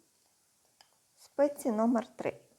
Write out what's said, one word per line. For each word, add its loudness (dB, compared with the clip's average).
спиці -2
номер 2
три. -8